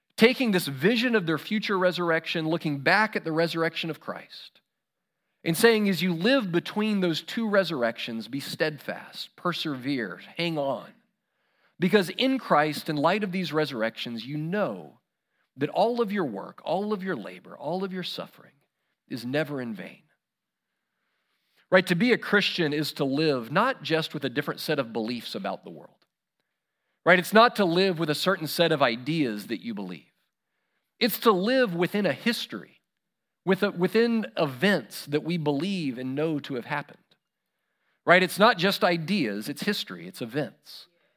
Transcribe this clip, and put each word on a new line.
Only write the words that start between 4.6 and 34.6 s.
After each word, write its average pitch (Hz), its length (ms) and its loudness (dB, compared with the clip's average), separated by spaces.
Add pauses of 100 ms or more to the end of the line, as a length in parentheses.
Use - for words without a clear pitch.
and 165 140 -2
saying, 220 320 6
"As 170 120 0
you 180 120 0
live 208 380 2
between 208 500 -2
those 170 200 0
two 226 280 -6
resurrections, 123 800 -2
be 131 120 -8
steadfast, - 960 -8
persevere, 127 880 -4 (160)
hang 165 200 -2
on. 135 360 -4 (880)
Because 180 320 4
in 262 280 0
Christ, 151 500 2
in 156 60 -2
light 170 280 2
of 190 80 -4
these 175 200 -4
resurrections, 120 760 -2
you 143 120 -6
know 151 640 -4 (580)
that 143 120 0
all 233 300 2
of 214 120 0
your 202 140 0
work, 95 380 -10
all 202 300 -2
of 185 100 -4
your 190 120 -4
labor, 90 420 -12
all 170 260 -4
of 190 80 -6
your 185 120 -6
suffering - 500 -12 (560)
is 120 160 -10
never 139 360 -4
in 117 120 -8
vain." 87 300 -14 (1700)
Right? 185 180 6
To 180 80 2
be 233 180 4
a 185 60 4
Christian 175 520 2
is 147 220 -2
to 147 100 -2
live 135 480 0
not 208 300 2
just 156 320 -2
with 151 100 -6
a 135 60 -4
different 143 320 -4
set 156 160 -2
of 117 160 -4
beliefs 117 400 -6
about 95 300 -6
the 87 80 -16
world. - 340 -20 (1000)
Right? 180 160 8
It's 175 140 -4
not 226 240 8
to 202 80 4
live 180 340 2
with 160 100 0
a 147 60 0
certain 165 320 0
set 165 240 2
of 147 100 2
ideas 123 680 0
that 117 140 -6
you 113 120 -8
believe. 95 360 -12 (880)
It's 247 200 0
to 233 120 6
live 208 440 2
within 180 300 0
a 151 80 2
history, - 640 -6 (640)
with 185 180 2
a, 202 100 0
within 220 560 2 (100)
events 151 720 0